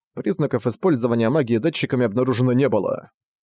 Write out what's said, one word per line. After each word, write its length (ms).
Признаков 500
использования 640
магии 300
датчиками 480
обнаружено 460
не 140
было. 440